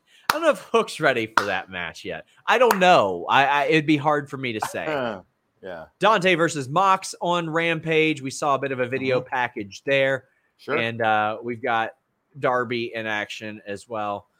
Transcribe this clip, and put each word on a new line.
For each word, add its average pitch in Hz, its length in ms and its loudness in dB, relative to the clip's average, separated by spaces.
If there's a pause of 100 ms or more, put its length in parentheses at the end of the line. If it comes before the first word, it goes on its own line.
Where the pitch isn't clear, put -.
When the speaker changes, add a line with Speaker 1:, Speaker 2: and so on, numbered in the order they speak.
(300)
Speaker 1:
I - 40 4
don't 311 100 -2
know 311 80 4
if 208 80 -2
Hook's - 400 -2
ready 120 360 0
for - 100 0
that 92 260 -4
match 87 340 -8
yet. 82 200 -8 (200)
I 208 140 4
don't 226 180 4
know. 123 520 4
I, 131 160 6
I, 143 200 0
it'd 156 220 2
be 151 100 4
hard 147 320 0
for 143 80 -10
me 131 160 -6
to 107 140 -6
say. 90 180 -6
Speaker 2:
Uh, 123 360 -4 (420)
yeah. 85 220 -12 (140)
Speaker 1:
Dante 190 360 4
versus 156 340 -2
Mox 190 500 0
on 175 300 -2
Rampage. 160 720 0
We 135 80 -8
saw 139 260 0
a 131 40 0
bit 135 120 -2
of 127 80 -2
a 123 80 0
video 131 320 0
Speaker 2:
Mm-hmm. 123 100 -8
Speaker 1:
package 120 560 -6
there. 135 400 0 (320)
Speaker 2:
Sure. - 200 -4
Speaker 1:
And, 117 240 -2
uh, 107 400 2
we've 120 200 -8
got 117 300 0 (480)
Darby 123 540 -2
in 113 140 -6
action 107 580 -6
as 101 220 -10
well. 104 400 -6 (120)